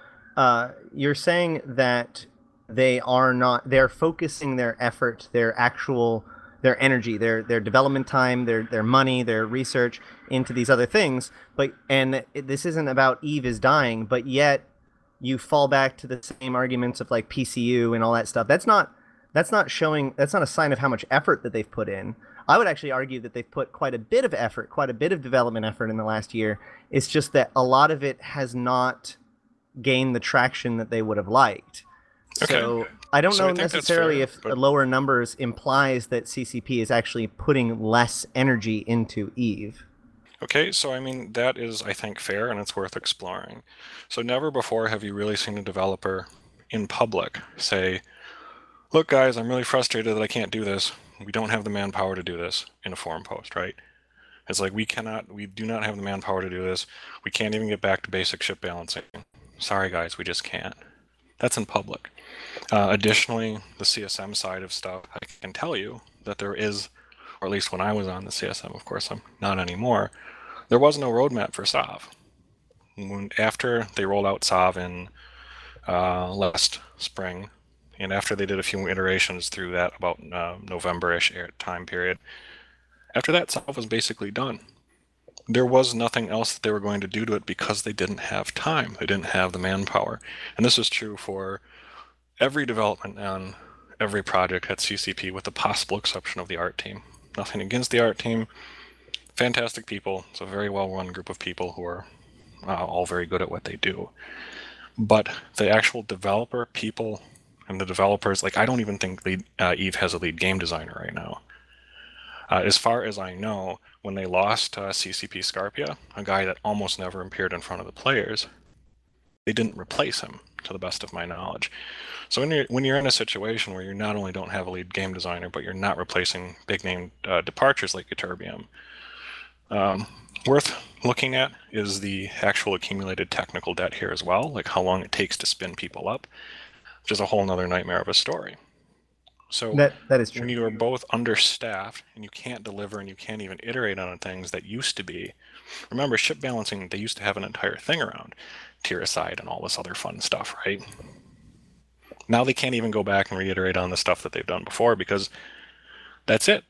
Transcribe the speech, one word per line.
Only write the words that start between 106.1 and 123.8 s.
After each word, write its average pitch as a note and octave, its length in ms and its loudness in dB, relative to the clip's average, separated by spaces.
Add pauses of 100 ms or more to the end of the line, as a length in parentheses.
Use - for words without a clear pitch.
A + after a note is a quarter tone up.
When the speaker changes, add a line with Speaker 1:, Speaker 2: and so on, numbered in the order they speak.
Speaker 2:
people, G#2+ 540 -6 (460)
and F#2+ 140 -4
the F#2+ 40 -4
developers, G2 580 4
like, G2 140 -2
I G#2+ 80 6
don't B2 160 2
even G#2 180 -4
think F#2 260 -4
lead, F#2 180 -2 (140)
uh, F2+ 200 4
Eve F#2+ 180 -2
has F2+ 180 2
a F2 60 -2
lead E2 200 -2
game F#2 200 2
designer E2 440 -6
right - 100 -8
now. - 280 -10 (1080)
Uh, F#2 160 4
as G2+ 120 4
far A#2 260 2
as G#2 140 -4
I F#2 160 -8
know, F#2+ 460 -6 (220)
when G2 140 -8
they F#2+ 100 -4
lost, F#2+ 520 2
uh, G2 140 -4
C F#2 220 -4
C - 140 -8
P - 120 -10
Scarpia, G#2 560 -4 (220)
a G#2 60 -8
guy G2 200 2
that F#2 220 -4
almost G#2 340 -2
never F#2 220 -8
appeared F#2 320 -4
in E2+ 80 -6
front F2+ 180 -10
of F#2 60 -10
the F2+ 80 -16
players, B2 540 -2 (1000)
they - 80 2
didn't A2+ 240 0
replace - 420 -2
him, - 200 -12 (240)
to - 100 -10
the F#2+ 60 -10
best F#2 240 -6
of G2 100 -14
my F2 120 -6
knowledge. F2 460 -6 (560)
So - 140 0
when D3+ 100 2
you're, D3 180 2
when B2+ 140 2
you're C3+ 140 4
in C#3 100 2
a B2+ 40 4
situation G#2+ 640 -2
where F#2 80 -8